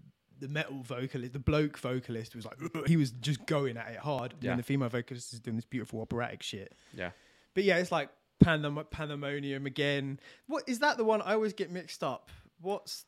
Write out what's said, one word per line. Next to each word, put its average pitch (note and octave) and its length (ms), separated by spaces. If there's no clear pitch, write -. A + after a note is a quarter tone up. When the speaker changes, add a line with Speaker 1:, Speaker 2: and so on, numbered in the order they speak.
Speaker 1:
the C#3 80
metal C#3 360
vocalist, B2+ 500
the C#3+ 60
bloke D3+ 380
vocalist B2+ 580
was A2 100
like, - 120
<laughs> D3+ 140
he E3 100
was C#3 140
just B2 340
going C#3 320
at A#2 140
it A2+ 80
hard. C3 340
And - 100
Speaker 2:
Yeah. B2 80
Speaker 1:
then B2 60
the A#2+ 60
female C#3 260
vocalist A#2+ 440
is A#2 80
doing A2+ 160
this A#2 80
beautiful A2+ 360
operatic A#2+ 400
shit. - 320
Speaker 2:
Yeah. F2 160
Speaker 1:
But F#3+ 120
yeah, F#3 120
it's F3+ 140
like D3+ 180
Pandem-, D3+ 460
Pandemonium C#3+ 760
again. C#3 520
What, C#4+ 200
is A#3+ 120
that D4 180
the A#3+ 60
one? A3 180
I F#3 120
always A3 200
get F3 180
mixed F3 320
up. C3 280
What's F#3 460